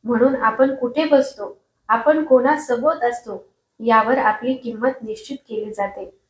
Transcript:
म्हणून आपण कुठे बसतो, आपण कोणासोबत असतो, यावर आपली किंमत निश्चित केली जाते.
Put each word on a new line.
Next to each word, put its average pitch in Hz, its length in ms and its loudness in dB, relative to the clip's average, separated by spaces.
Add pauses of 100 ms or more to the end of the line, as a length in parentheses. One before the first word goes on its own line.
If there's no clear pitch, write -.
म्हणून 240 320 2
आपण 262 380 2
कुठे 262 300 -2
बसतो, 262 520 0 (320)
आपण 294 360 2
कोणासोबत 262 800 2
असतो, 240 380 -6 (380)
यावर 226 380 2
आपली 262 360 -2
किंमत 240 480 -4
निश्चित 220 340 -12 (120)
केली 214 240 -8
जाते. 196 380 -8 (200)